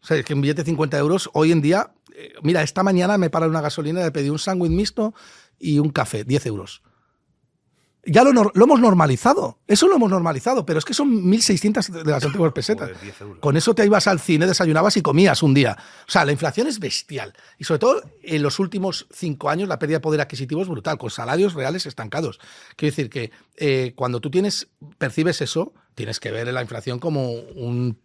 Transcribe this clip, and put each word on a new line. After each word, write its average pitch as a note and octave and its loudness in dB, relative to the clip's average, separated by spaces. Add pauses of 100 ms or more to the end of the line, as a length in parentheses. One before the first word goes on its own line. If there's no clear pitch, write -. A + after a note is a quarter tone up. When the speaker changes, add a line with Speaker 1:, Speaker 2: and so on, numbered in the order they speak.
Speaker 1:
O - -20
sea, D#3+ 0
es C3+ -2
que D3+ -6
un C#3+ 0
billete D3 -2
de - -4
cincuenta D3+ -2
euros D#3 0
hoy D#3+ 2
en D#3+ 2
día, E3+ 0 (220)
eh, - -20 (100)
mira, D#3+ 2
esta F#3 -2
mañana F#3+ 2
me F3 2
paré E3 0
en D#3+ 2
una D#3+ -2
gasolina D3+ -4
y - -2
le D#3+ -2
pedí C#3+ -4
un D3+ -4
sándwich F3+ -2
mixto G#3+ -2 (440)
y D3 0
un D3 2
café, A2+ -4
diez C3 -2
euros. G2+ -10 (1200)
Ya F#3 6
lo C#4 8
nor-, A3 4
lo F#3+ 8
hemos C4+ 6
normalizado. F#3+ 4
Eso G#3 4
lo F#4+ 6
hemos A3+ 4
normalizado, F3 0
pero D#3 0
es D3+ -8
que C4 -8
son A#3 2
mil A3 4
seiscientas G#3 0
de E3 -12
las C#3+ 0
antiguas D#3+ 0
pesetas. G3+ -4
Speaker 2:
Joder, F#2 -16
diez G2+ -16
euros. G#2 -16
Speaker 1:
Con D3 2
eso G3+ 2
te G#3 4
ibas G3+ 4
al F#3 0
cine, E3 2
desayunabas F3 2
y F#3+ 2
comías D#3 4
un C3+ 4
día. B2+ 2 (300)
O - -10
sea, F3 4
la C#3+ 0
inflación E3 -2
es A#3 -6
bestial. B2+ -10 (240)
Y D3+ -12
sobre D#3 0
todo, B3 2 (220)
en D#3 -2
los C#3+ -2
últimos F#3+ -4
cinco D3+ -6
años, F3 -2
la D3+ -4
pérdida D#3 -2
de C#3 -2
poder D#3 0
adquisitivo C#3+ -6
es F#3 -6
brutal, A#2 -6
con A#2+ -10
salarios D#3+ -2
reales D#3 -6
estancados. B2+ -8 (380)
Quiero D3+ -2
decir B2+ -4
que, A#2 -10 (260)
eh, C3 0
cuando B2 -4
tú D3 -8
tienes, F#3 -2 (280)
percibes D#3 -2
eso, D#3+ -4 (200)
tienes G#2+ -10
que G#2+ -10
ver A#2 -6
la B2+ -4
inflación A#2+ -10
como C#3 -4
un A#2+ -6